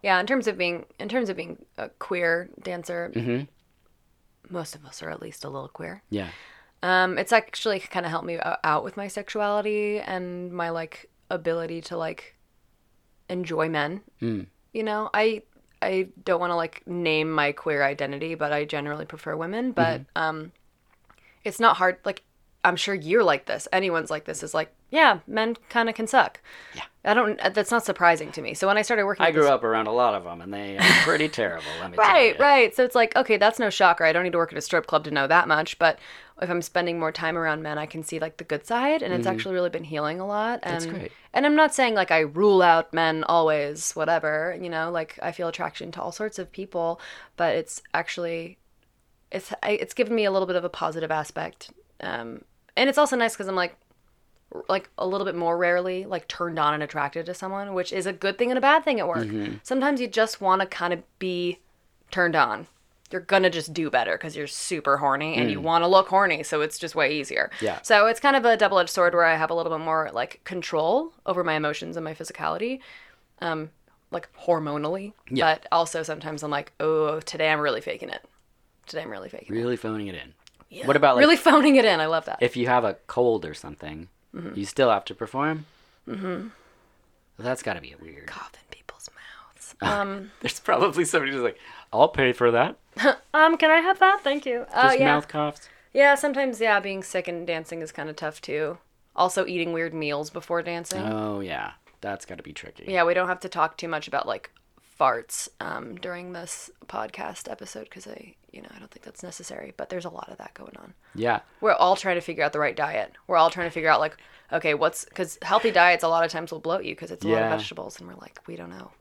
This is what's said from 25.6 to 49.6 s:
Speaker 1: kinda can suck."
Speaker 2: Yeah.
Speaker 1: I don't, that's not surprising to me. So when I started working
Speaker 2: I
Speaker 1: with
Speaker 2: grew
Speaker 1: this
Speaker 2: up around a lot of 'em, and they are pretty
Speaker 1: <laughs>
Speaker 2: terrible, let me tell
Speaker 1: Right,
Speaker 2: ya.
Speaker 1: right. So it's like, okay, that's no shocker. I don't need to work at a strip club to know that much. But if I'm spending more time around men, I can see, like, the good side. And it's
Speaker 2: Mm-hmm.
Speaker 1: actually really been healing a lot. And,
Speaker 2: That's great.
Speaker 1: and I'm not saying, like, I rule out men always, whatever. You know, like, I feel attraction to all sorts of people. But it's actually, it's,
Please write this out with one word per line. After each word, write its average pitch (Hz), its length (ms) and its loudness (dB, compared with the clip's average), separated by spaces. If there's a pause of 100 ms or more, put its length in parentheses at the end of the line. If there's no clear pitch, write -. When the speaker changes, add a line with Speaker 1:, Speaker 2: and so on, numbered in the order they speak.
Speaker 1:
kinda 233 240 0
can 220 140 -6
suck." - 340 2 (340)
Speaker 2:
Yeah. - 80 -12 (220)
Speaker 1:
I 208 80 2
don't, 214 260 2 (140)
that's 208 180 0
not 233 140 0
surprising 170 480 2
to 156 80 -10
me. 139 120 -8
So 190 140 -2
when 202 100 4
I 214 40 2
started 208 240 0
working 202 180 0
Speaker 2:
I 170 60 4
Speaker 1:
with 156 60 0
Speaker 2:
grew 156 80 6
Speaker 1:
this 143 80 6
Speaker 2:
up 127 120 2
around 110 240 0
a 110 60 -2
lot 120 220 2
of 87 120 -6
'em, 85 140 -12
and 95 120 -10
they 101 240 -8
are - 40 0 (220)
pretty 156 260 2
Speaker 1:
<laughs> - 100 -8
Speaker 2:
terrible, 95 240 -2 (160)
let - 120 -10
me 170 40 -12
tell 214 100 6
Speaker 1:
Right, 233 320 6
Speaker 2:
ya. 254 60 4
Speaker 1:
right. 269 320 6
So 254 80 2
it's 247 120 0
like, 226 200 4
okay, 226 220 4
that's 214 220 4
no 220 100 2
shocker. 170 340 4
I 160 80 6
don't 175 120 2
need 180 100 -2
to 175 40 2
work 165 140 0
at - 60 -8
a 147 40 -6
strip 165 260 0
club 156 180 2
to 147 60 -6
know 139 160 0
that 165 200 4
much. 156 320 0
But 160 180 4 (440)
if 180 80 -6
I'm 175 120 -2
spending 175 380 -4
more 160 140 -2
time 165 240 -4
around 156 260 -2
men, 151 140 -6
I 151 80 -6
can 156 180 -12
see, 160 160 -8
like, 160 160 -6
the - 80 -14
good 147 220 -6
side. 277 360 0
And 180 120 -4
it's 233 120 -2
Speaker 2:
Mm-hmm. 190 100 0
Speaker 1:
actually 196 200 -6
really 180 140 0
been 165 160 -8
healing 151 340 -4
a 190 80 -8
lot. 214 360 -4
And, 175 100 -4
Speaker 2:
That's 165 140 -6
great. 165 240 -10 (220)
Speaker 1:
and 262 120 2
I'm 294 100 4
not 302 180 6
saying, 247 200 2
like, 185 180 2
I 160 100 6
rule 185 400 6
out 165 300 6
men 160 320 2
always, 156 720 2
whatever. 160 680 -2
You 175 100 -8
know, 165 220 -4
like, 160 300 -6
I 175 100 -4
feel 170 160 -6
attraction 170 460 -8
to 175 80 -12
all 175 100 -6
sorts 214 260 -8
of 185 140 -10
people. 170 480 -6 (380)
But 165 180 0
it's - 260 -6 (120)
actually, 170 640 -6 (760)
it's, - 220 -8 (100)